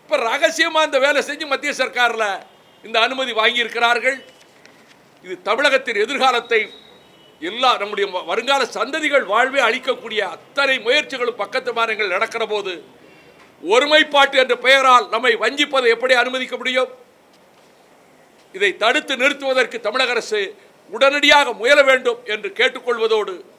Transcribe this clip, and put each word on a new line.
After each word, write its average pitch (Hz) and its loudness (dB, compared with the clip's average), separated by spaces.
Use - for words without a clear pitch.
இப்ப 302 -2
ரகசியமா 311 0
இந்த 294 0
வேலை 277 2
செஞ்சு 294 -8
மத்திய 277 -4
சர்க்கார்ல 226 -2
இந்த 226 -2
அனுமதி 247 -2
வாங்கியிருக்கிறார்கள். 240 0
இது 180 -12
தமிழகத்தின் 262 0
எதிர்காலத்தை, 240 0
எல்லா 226 0
நம்முடைய 196 -4
வ-, 175 -8
வருங்கால 247 0
சந்ததிகள் 277 -2
வாழ்வை 254 0
அளிக்கக்கூடிய 233 -4
அத்தனை 254 -4
முயற்சிகளும் 247 -2
பக்கத்து 233 -6
மாநிலங்கள் 220 -2
நடக்கிற 220 -2
போது 185 -6
ஒருமைப்பாட்டு 285 4
என்ற 247 4
பெயரால் 247 4
நம்மை 240 0
வஞ்சிப்பதை 269 0
எப்படி 240 2
அனுமதிக்க 254 0
முடியும்? 254 -2
இதை 190 -2
தடுத்து 262 0
நிறுத்துவதற்கு 262 0
தமிழக 247 -2
அரசு 208 -4
உடனடியாக 277 4
முயல 254 4
வேண்டும் 254 2
என்று 208 -6
கேட்டுக்கொள்வதோடு 220 -2